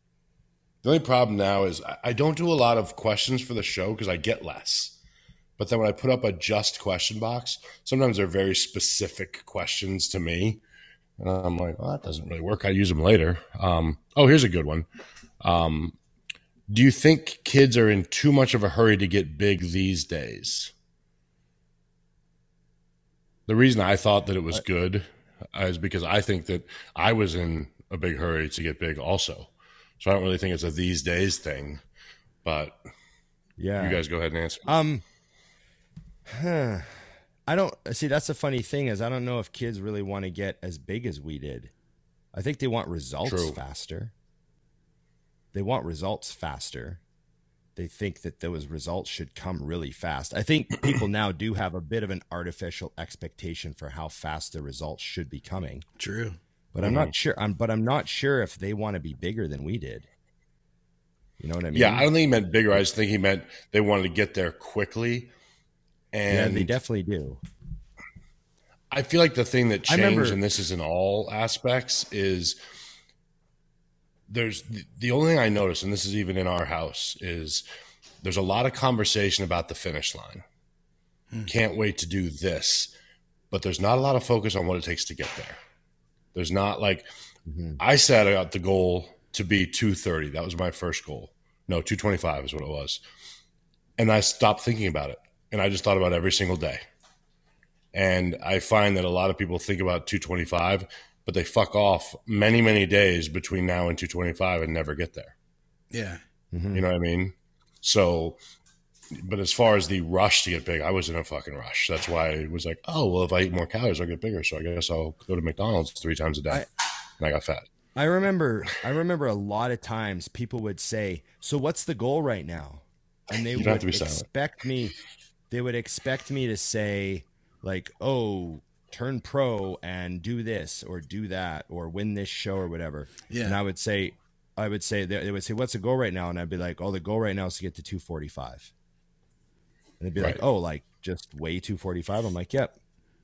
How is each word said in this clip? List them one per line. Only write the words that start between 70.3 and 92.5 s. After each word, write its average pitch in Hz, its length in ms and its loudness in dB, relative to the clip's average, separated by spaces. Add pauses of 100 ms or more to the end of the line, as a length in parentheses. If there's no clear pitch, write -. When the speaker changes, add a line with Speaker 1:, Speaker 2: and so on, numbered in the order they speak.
Speaker 1:
and 98 80 2
this 101 160 2
is 90 140 -2
in 90 80 -2
all 92 520 0
aspects, 117 800 -2
is 95 420 0 (1700)
there's 110 340 -2
the, 107 200 -10 (140)
the 123 140 0
only 156 200 4
thing 156 80 6
I 113 100 4
notice, 101 340 2
and 98 80 -2
this 98 140 0
is 98 100 -4
even 92 220 0
in 92 100 0
our 87 180 0
house, 80 540 -6
is 85 460 -4 (580)
there's 92 140 -2
a 98 40 2
lot 98 240 2
of 131 80 0
conversation 104 720 2
about 85 240 -2
the - 80 -10
finish 76 400 -6
line. - 280 -18 (840)
Speaker 3:
Hmm. 113 140 -8
Speaker 1:
Can't 107 320 2
wait 104 240 0
to 82 80 -4
do 90 220 -2
this. 78 680 -2 (540)
But 98 120 -4
there's 90 200 -2
not 110 160 4
a 131 40 2
lot 135 140 2
of 120 80 0
focus 110 320 0
on 92 100 -2
what 90 120 0
it 87 80 -6
takes 85 200 -4
to - 80 -10
get 71 220 -8
there. - 220 -14 (760)
There's 85 180 -4
not, 98 300 0
like, 98 240 0 (420)
Speaker 2:
Mm-hmm. 80 320 -8
Speaker 1:
I 123 180 6
set 113 300 8
out 92 260 2
the 98 60 -4
goal 92 480 2 (260)
to 104 100 -4
be 92 240 2
two 104 260 0
thirty. 80 360 -2
That 78 140 -6
was 87 140 -8
my 90 140 -2
first - 340 -6
goal. 76 280 -12 (360)
No, 85 120 0
two 107 140 -2
twenty-five 87 500 -2
is 76 80 -8